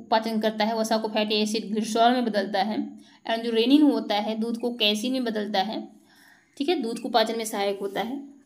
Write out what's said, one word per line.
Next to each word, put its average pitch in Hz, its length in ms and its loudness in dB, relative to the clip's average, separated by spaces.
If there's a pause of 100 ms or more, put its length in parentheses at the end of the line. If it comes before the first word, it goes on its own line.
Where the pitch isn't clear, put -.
(120)
पाचन 226 280 0
करता 220 260 0
है, 226 120 -2
वसा 220 200 0
को 220 100 -2
फैटी 214 280 0
एसिड 214 360 -2
ग्लिसरॉल 220 400 4
में 247 140 2
बदलता 202 360 -2
है, - 380 -4 (320)
and 233 120 -2
जो 233 80 -2
रेनिन 240 300 6
होता 226 340 4
है 214 240 -2
दूध 226 180 -4
को 240 160 -2
कैसिन 214 400 0
में 262 100 -2
बदलता 208 380 -2
है, - 400 -8 (560)
ठीक 277 120 -2
है, 285 60 2
दूध 233 240 -4
को 240 100 -6
पाचन 226 280 2
में 226 80 -4
सहायक 202 360 -2
होता 196 200 -4
है। 254 280 -8 (160)